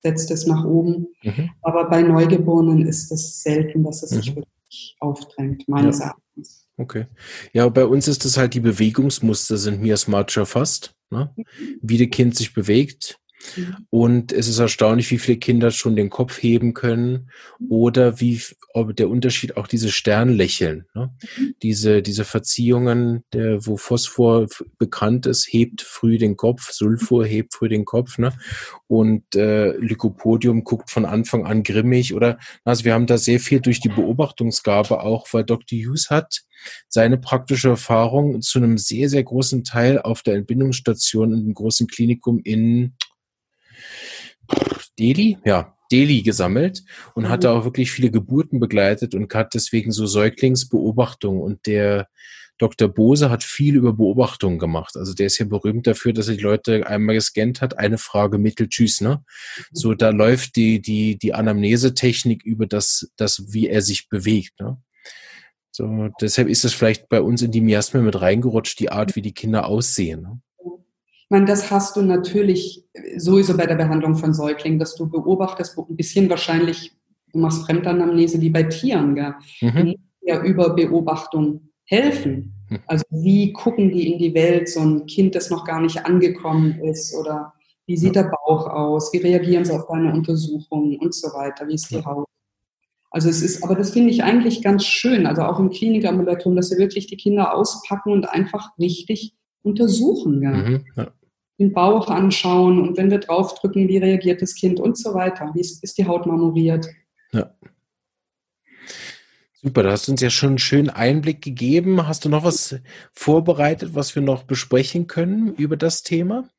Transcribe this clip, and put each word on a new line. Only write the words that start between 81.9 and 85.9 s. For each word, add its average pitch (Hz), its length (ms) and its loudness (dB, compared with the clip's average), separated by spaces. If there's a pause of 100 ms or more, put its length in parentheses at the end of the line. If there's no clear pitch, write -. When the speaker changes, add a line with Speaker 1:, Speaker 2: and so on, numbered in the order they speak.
Speaker 2:
Hm. - 200 -8
Speaker 1:
Also 156 240 -2
wie 196 420 2
gucken 208 400 2
die 170 200 0
in 170 60 -4
die 165 160 0
Welt, 170 340 2
so 165 120 -6
ein 151 260 2
Kind, 185 300 2
das 170 140 -4
noch 165 140 -4
gar 165 160 -6
nicht 165 240 -2